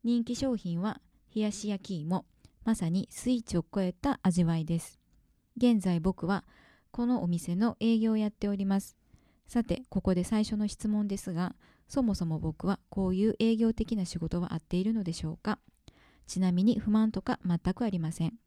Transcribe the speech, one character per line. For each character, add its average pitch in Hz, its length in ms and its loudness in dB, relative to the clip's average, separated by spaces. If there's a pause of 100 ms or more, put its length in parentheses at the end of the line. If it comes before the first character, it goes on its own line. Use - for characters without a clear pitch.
人 233 220 0
気 240 100 -4
商 254 220 -2
品 170 240 -4
は 208 180 -4 (340)
冷 214 100 0
や 214 100 0
し 208 160 -6
焼 190 140 -4
き 175 180 -6
芋、 170 240 -2 (400)
ま 226 100 2
さ 165 140 -2
に 185 220 0
ス - 200 -4
イ 254 40 4
ー 226 80 -4
ツ - 160 -2
を - 140 -2
超 196 80 0
え 185 120 0
た - 300 -2
味 180 200 4
わ 165 140 2
い 160 80 -2
で 165 140 0
す。 - 200 -14 (560)
現 233 260 4
在 175 200 2
僕 175 260 0
は 196 160 0 (480)
こ 240 140 -2
の 247 180 0
お 175 40 0
店 175 280 -2
の 220 240 0
営 226 180 4
業 220 140 2
を 214 60 2
や 214 100 0
っ 208 40 -2
て - 180 -4
お 202 80 0
り 196 80 -2
ま 196 160 2
す。 - 160 -18 (500)
さ 233 160 0
て、 - 240 -2
こ - 140 -2
こ 190 120 2
で 180 120 2
最 220 180 0
初 214 140 -4
の 214 100 -2
質 - 220 -6
問 208 180 0
で 196 80 -4
す 190 160 -8
が、 175 240 -4 (340)
そ 277 120 0
も 214 140 2
そ 175 100 -2
も 160 140 -2
僕 160 260 -4
は 190 140 0 (100)
こ 190 200 0
う 185 60 0
い 208 140 4
う - 100 0
営 226 180 4
業 226 160 4
的 220 240 -2
な 185 80 0
仕 - 120 -8
事 170 240 -2
は 180 120 -4
合 165 40 -4
っ - 40 -4
て - 160 -2
い 185 60 2
る 220 100 0
の 214 100 0
で 170 80 -4
し - 140 -6
ょ 156 80 -4
う - 40 -10
か？ - 220 -4 (680)
ち - 140 -4
な 185 120 4
み 180 120 2
に 220 160 4
不 208 100 -2
満 214 220 4
と 190 100 -4
か - 240 -2
全 170 140 2 (140)
く - 100 -2
あ 220 60 0
り 185 100 -2
ま 160 140 -2
せ 165 120 -2
ん。 226 220 -6